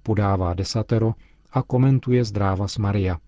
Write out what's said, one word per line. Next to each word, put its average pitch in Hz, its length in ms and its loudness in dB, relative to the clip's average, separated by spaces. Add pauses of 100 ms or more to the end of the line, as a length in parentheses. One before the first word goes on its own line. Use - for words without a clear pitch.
podává 98 520 0
desatero 110 600 -2 (380)
a 127 100 0
komentuje 127 640 2
Zdráva 101 440 -2
s - 100 -8
Maria. 98 500 0